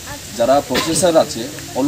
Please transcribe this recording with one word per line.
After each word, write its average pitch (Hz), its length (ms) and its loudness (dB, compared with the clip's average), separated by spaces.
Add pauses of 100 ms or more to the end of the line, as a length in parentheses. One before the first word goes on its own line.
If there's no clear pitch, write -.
(380)
যারা 131 300 4
processor 160 500 2
আছে 117 300 0 (280)
all 135 120 0